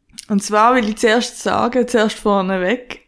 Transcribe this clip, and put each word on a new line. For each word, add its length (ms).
und 140
zwar 320
will 140
ich 80
zuerst 460
sagen, 440
zuerst 320
vorneweg, 880